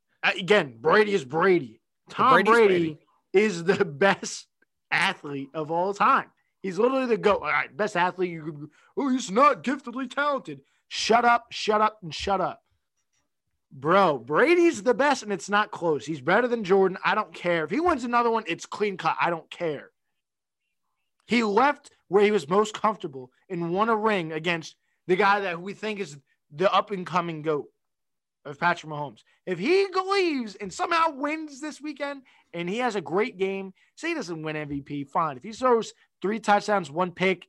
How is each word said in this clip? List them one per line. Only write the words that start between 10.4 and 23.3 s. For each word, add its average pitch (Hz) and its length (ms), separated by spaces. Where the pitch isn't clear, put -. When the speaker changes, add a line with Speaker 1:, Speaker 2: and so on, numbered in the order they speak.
Speaker 1:
Shut - 380
up, 240 260
shut 214 300
up, 214 220
and 156 120
shut 190 260
up. 156 220
Bro, 156 460
Brady's 247 640
the 240 120
best, 269 300
and 208 80
it's 190 160
not 202 240
close. 156 340
He's 151 140
better 190 260
than 233 160
Jordan. 190 420
I 180 120
don't 214 180
care. 170 300
If 151 60
he 233 100
wins 320 240
another 240 260
one, 226 160
it's 170 200
clean 202 300
cut. 156 240
I 156 100
don't 165 200
care. 143 400
He 233 160
left 240 480
where 196 140
he 208 80
was 180 180
most 208 260
comfortable 147 580